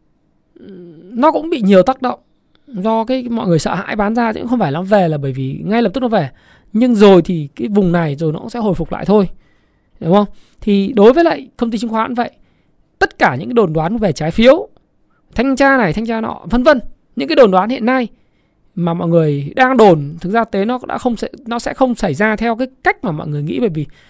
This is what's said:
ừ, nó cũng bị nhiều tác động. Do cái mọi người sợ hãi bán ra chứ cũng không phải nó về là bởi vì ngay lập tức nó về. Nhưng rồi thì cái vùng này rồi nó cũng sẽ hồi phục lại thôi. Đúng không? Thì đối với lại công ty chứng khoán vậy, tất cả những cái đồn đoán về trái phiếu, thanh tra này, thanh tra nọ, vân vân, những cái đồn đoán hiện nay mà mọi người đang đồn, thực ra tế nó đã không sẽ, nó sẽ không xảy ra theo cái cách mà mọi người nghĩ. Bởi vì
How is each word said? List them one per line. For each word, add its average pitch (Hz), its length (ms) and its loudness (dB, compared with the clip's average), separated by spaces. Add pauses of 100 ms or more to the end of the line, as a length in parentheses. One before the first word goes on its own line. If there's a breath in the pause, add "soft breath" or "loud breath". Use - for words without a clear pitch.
(540)
ừ, - 120 -20 (360)
nó 247 300 0
cũng 311 180 -6
bị 285 120 -2
nhiều 202 200 6
tác 269 200 -4
động. 247 180 -6 (460)
Do 226 380 -2
cái 247 240 -4
mọi 226 200 -4
người 170 100 4
sợ - 160 -4
hãi 277 220 -6
bán 208 180 -2
ra 233 180 -2
chứ - 80 -10
cũng 240 80 -10
không 247 100 0
phải 160 140 0
nó 165 100 -4
về 190 260 2
là 151 100 -2
bởi 139 140 -6
vì 135 320 -8
ngay 214 180 0
lập 202 120 0
tức 269 60 -6
nó 247 80 -2
về. 180 220 -2 (420 soft breath)
Nhưng 240 220 2
rồi 196 280 8
thì 160 340 -6
cái 233 120 -6
vùng 196 240 0
này 160 240 -2
rồi 156 160 -2
nó 156 60 -8
cũng - 120 -14
sẽ 240 80 -10
hồi 214 160 -2
phục 160 180 -6
lại - 120 -8
thôi. 196 240 2 (720)
Đúng 165 120 -2
không? 202 140 4 (340 soft breath)
Thì 196 320 0
đối 220 200 6
với 339 120 2
lại 277 320 -2
công 233 140 -4
ty 233 80 -4
chứng 226 120 -6
khoán 226 240 -4
vậy, 233 160 -4 (680)
tất - 200 -2
cả 160 180 0
những 190 120 -8
cái 247 60 -6
đồn 202 180 2
đoán 165 240 -2
về 208 160 0
trái 151 180 -4
phiếu, 269 380 4 (680)
thanh 262 220 0
tra 269 200 4
này, 196 160 0
thanh 220 140 -6
tra 226 140 -4
nọ, - 240 -8
vân 247 180 0
vân, 285 180 4 (360)
những 269 120 -4
cái 320 80 -2
đồn 240 140 6
đoán 185 180 2
hiện 233 180 -4
nay 254 220 0 (680)
mà 170 200 -2
mọi 170 140 -4
người 151 480 0
đang 262 200 2
đồn, 160 440 4
thực 180 100 -6
ra 226 140 0
tế 196 200 -4
nó 247 140 -4 (100)
đã - 100 -6
không 240 180 -4
sẽ, - 120 -8 (180)
nó 233 120 -6
sẽ - 160 -8
không 254 200 0
xảy 175 200 -2
ra 208 220 0
theo 226 200 -2
cái 254 120 -4 (160)
cách 403 200 -2
mà 185 80 -4
mọi 156 160 -8
người 147 140 -6
nghĩ. 160 180 -4
Bởi 226 80 0
vì 156 180 -6 (240 soft breath)